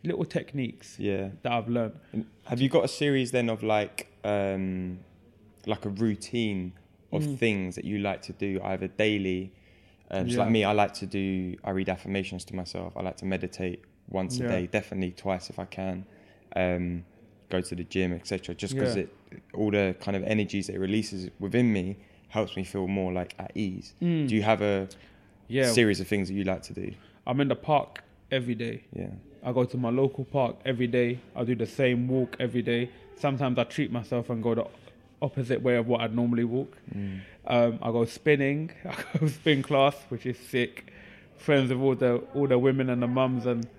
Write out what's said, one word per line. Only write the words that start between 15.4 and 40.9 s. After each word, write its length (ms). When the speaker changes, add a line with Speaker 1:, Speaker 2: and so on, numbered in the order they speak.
Speaker 2:
if 100
I 60
can. 400
Um, 480
go 100
to 160
the 80
gym, 300
et 140
cetera. 280
Just 220
'cause 180
Speaker 1:
Yeah. 80
Speaker 2:
it, 380
all 180
the 280
kind 160
of 80
energies 440
that 80
it 40
releases 500
within 340
me 240
helps 260
me 80
feel 240
more, 240
like, 280
at 160
ease. 460
Speaker 1:
Mm. 280
Speaker 2:
Do 60
you 80
have 180
a 260
Speaker 1:
Yeah. 240
Speaker 2:
series 280
of 80
things 220
that 60
you 80
like 200
to 100
do? 180
Speaker 1:
I'm 140
in 80
the 80
park 460
every 240
day. 280
Speaker 2:
Yeah. 140
Speaker 1:
I 80
go 140
to 120
my 120
local 340
park 320
every 220
day. 320
I 80
do 120
the 120
same 400
walk 320
every 220
day. 280
Sometimes 440
I 60
treat 260
myself 380
and 120
go 140
the 100
opposite 400
way 140
of 120
what 140
I'd 140
normally 300
walk. 320
Speaker 2:
Mm. 240
Speaker 1:
Um, 340
I 100
go 140
spinning. 720
<laughs> 80
I 340
go 80
spin 340
class, 340
which 160
is 140
sick. 520